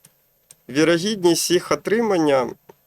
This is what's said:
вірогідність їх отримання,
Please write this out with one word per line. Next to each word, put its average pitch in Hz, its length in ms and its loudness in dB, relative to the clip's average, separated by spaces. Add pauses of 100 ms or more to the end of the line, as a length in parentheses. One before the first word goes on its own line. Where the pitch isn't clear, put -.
(680)
вірогідність 170 840 0
їх 170 200 -2
отримання, 156 760 0 (380)